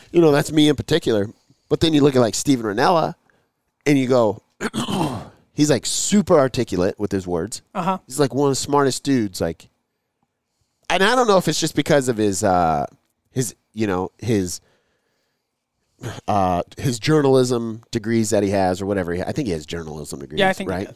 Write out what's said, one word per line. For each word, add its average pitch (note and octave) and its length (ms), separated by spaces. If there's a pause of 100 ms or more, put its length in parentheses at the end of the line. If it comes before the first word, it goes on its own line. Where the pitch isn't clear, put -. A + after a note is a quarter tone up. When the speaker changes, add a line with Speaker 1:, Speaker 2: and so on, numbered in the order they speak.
(120)
Speaker 1:
you E3+ 100
know, D#3 100
that's C#3+ 200
me D3+ 180
in C#3+ 60
particular. A2+ 540 (400)
But D3 100
then E3 140
you D3 80
look C#3 140
at, B2+ 60
like, A2 140
Steven B2+ 300
Rinella, D3+ 500 (720)
and C#3+ 120
you C3 100
go, A#2+ 360 (160)
<clears throat> D3+ 720 (220)
he's, D3 180
like, A#2 160
super F3+ 500
articulate A2+ 600
with G2+ 120
his F#2+ 140
words. F2 360 (120)
Speaker 2:
Uh-huh. F3 320
Speaker 1:
He's, C3 140
like, C#3 160
one C#3+ 140
of - 20
the C3 100
smartest C#3 420
dudes, A#2+ 380
like, E2 280 (1200)
and F3+ 140
I A3+ 120
don't B3 120
know G3 100
if F3 100
it's D#3 120
just - 160
because C#3+ 340
of A#2 80
his, G#2 260
uh, E2+ 420 (460)
his, B2 240 (180)
you G#2+ 140
know, F#2 320
his, G2+ 420 (1700)
uh, F#2 340 (160)
his B2 220
journalism B2+ 840 (100)
degrees A2+ 380
that G#2 140
he G2 80
has F#2+ 300
or G2 40
whatever. F#2+ 280
He, F2+ 80
I - 100
think C3+ 160
he F#2+ 60
has D#2 120
journalism D2+ 540
degrees, C#2 200
Speaker 2:
Yeah, F#3+ 100
I F#3+ 40
think F#2 160
he F#2 60
Speaker 1:
right? G2 120
Speaker 2:
does, - 80